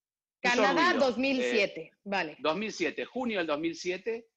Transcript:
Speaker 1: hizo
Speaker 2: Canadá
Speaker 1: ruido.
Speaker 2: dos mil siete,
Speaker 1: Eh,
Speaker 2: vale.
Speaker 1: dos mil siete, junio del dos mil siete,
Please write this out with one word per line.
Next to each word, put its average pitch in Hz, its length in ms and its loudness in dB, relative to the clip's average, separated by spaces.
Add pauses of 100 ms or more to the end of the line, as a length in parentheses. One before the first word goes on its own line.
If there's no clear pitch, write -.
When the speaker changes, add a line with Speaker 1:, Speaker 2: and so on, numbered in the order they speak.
(420)
Speaker 1:
hizo 247 200 4
Speaker 2:
Canadá 302 300 4
Speaker 1:
ruido. 277 140 4
Speaker 2:
dos 226 120 0
mil 262 240 0
siete, 220 400 0
Speaker 1:
Eh, - 80 -16 (140)
Speaker 2:
vale. 185 360 -4
Speaker 1:
dos 156 160 0
mil 208 160 -4
siete, 139 320 -4
junio 233 340 -4
del 170 80 0
dos 151 140 0
mil 165 160 -4
siete, 190 600 -6